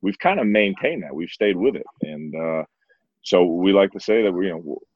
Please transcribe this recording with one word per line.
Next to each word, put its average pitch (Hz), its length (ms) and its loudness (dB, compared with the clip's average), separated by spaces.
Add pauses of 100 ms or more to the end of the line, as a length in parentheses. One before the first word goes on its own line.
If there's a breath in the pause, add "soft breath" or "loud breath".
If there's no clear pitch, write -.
we've 98 200 -4
kinda 180 240 0
maintained 107 580 0
that. 73 100 -12
We've 80 160 -8
stayed 104 280 0
with 110 180 0
it. 73 120 -10 (160)
And, 76 340 -10
uh, 80 260 -4 (600)
so 90 220 4
we 90 280 2
like 98 200 6
to 98 80 -12
say 110 220 2
that 101 100 2
we, 90 140 -2
you 90 60 -4
know 80 260 -10 (180)